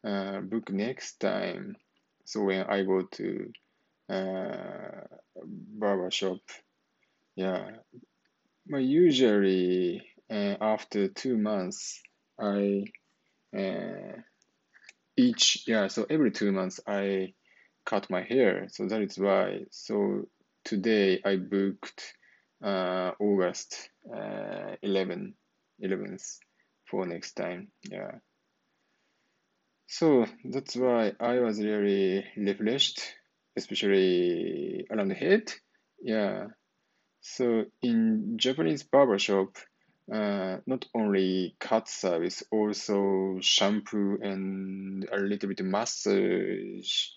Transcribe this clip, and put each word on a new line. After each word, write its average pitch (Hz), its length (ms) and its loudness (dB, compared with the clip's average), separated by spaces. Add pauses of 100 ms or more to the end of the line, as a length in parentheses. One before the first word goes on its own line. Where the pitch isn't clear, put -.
uh, 98 380 -4
book 98 300 -6
next 107 500 -6
time. 98 560 -4 (480)
So 104 200 -4
when 95 180 2
I 98 220 0
go 95 180 2
to, - 500 -8 (560)
uh, 95 960 -8 (400)
barber 101 640 -2
shop, 92 300 -2 (920)
yeah. 95 380 -4 (920)
But 139 180 -2
usually, 101 1200 4 (220)
uh, 101 280 -2
after 104 500 0
two 120 280 -2
months, 104 640 -2 (400)
I, 101 460 0 (680)
uh, 95 680 -6 (920)
each, - 520 4
yeah, 107 220 2
so 110 200 -2
every 151 220 4
two 101 220 0
months 95 340 -2
I 98 480 -2 (500)
cut - 240 -2
my 90 140 0
hair. 98 480 2
So 104 160 -6
that 107 160 -2
is 95 160 -4
why. 95 520 2
So 101 560 -2 (380)
today 101 580 2
I 101 140 2
booked, 98 800 -4 (500)
uh, 92 540 0
August, 98 720 0 (200)
uh, 50 720 -8
eleven, 95 540 -2 (460)
eleventh 101 580 -6 (480)
for 95 180 -4
next 85 280 -8
time. 90 360 -8 (140)
Yeah. - 300 -10 (1800)
So 135 380 6 (180)
that's 131 320 -6
why 120 420 2
I 123 220 0
was 107 200 0
really 101 640 2 (120)
refreshed, 104 640 0 (560)
especially 90 1300 2
around 104 180 -2
the 95 60 -2
head. 208 380 2 (480)
Yeah. 101 480 -2 (760)
So 117 420 0 (180)
in 113 540 2
Japanese 143 480 0
barbershop, 98 720 4 (560)
uh, 101 540 -2
not 127 280 -2
only 95 640 2
cut - 300 0
service, 85 640 -2
also 98 880 0
shampoo 101 800 2
and 95 880 -6
a 101 80 -2
little 101 300 -2
bit 95 160 -4
massage, 98 1500 0